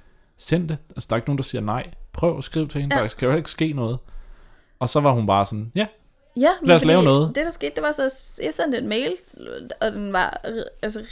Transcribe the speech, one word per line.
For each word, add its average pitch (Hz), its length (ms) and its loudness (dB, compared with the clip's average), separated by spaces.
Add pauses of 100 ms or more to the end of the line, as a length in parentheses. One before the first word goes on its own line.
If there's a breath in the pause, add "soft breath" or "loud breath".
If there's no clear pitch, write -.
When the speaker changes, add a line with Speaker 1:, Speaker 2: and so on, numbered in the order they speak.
(380 soft breath)
Speaker 1:
"Send 170 320 0
det." 151 80 -4 (120)
Altså, - 200 -12
der 113 60 2
er - 20 0
ikke 120 120 -2
nogen, 143 80 0
der 135 60 -2
siger 113 180 -6
nej. 110 280 -4 (240)
Prøv 165 240 0
at 139 60 -8
skrive 156 240 -2
til 143 140 -4
hende, 143 140 0
Speaker 2:
Ja. 180 60 4
Speaker 1:
der 107 60 0
skal - 220 -4
jo 143 60 4
ikke 160 140 -2
ske 160 240 -2
noget. 123 240 -2 (800 soft breath)
Og 127 100 -2
så 151 100 2
var 143 120 6
hun 113 160 2
bare 98 180 4
sådan, 110 300 -8
"Ja, 208 100 2 (520)
Speaker 2:
Ja, 277 120 6 (120)
men 277 60 0
Speaker 1:
lad 175 80 10
os 160 60 6
Speaker 2:
fordi 165 120 6
Speaker 1:
lave 180 100 6
noget." 147 320 4
Speaker 2:
det, 302 100 0
der 339 40 -4
skete, - 260 -4
det - 80 -2
var 196 80 2
så, 285 100 -2 (420)
jeg 311 100 -2
sendte 285 240 0
en - 120 -4
mail, 269 240 -2 (680)
og 220 100 0
den 202 220 -6
var - 320 0
ri-, - 360 -8
altså 214 180 -4 (120)